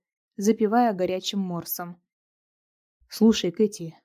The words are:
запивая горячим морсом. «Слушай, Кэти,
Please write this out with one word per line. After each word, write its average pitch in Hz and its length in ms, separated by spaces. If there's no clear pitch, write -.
запивая 220 560
горячим 185 480
морсом. 175 600
«Слушай, 214 420
Кэти, 180 540